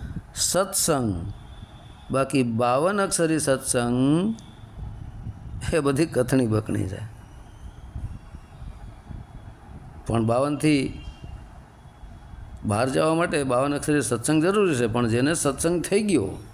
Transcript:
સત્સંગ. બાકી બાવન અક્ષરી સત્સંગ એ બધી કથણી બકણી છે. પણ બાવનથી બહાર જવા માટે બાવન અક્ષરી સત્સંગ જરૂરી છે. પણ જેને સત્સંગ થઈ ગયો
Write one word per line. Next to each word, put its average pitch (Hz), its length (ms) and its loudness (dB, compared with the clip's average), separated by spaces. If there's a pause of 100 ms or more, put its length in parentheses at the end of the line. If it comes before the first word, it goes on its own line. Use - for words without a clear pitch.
(340)
સત્સંગ. 123 1000 0 (760)
બાકી 135 320 2
બાવન 123 580 2
અક્ષરી 165 380 2
સત્સંગ 131 960 2 (1400)
એ 165 80 4
બધી 143 260 4
કથણી 127 400 2
બકણી 104 420 0
છે. 92 120 -8 (3000)
પણ 113 200 2
બાવનથી 139 760 2 (1600)
બહાર 107 240 2
જવા 156 260 4
માટે 165 300 0
બાવન 131 300 2
અક્ષરી 143 280 2
સત્સંગ 123 400 2
જરૂરી 190 340 4
છે. 120 100 2
પણ 120 220 2
જેને 127 260 4
સત્સંગ 156 500 0
થઈ 208 180 2
ગયો 151 280 2 (240)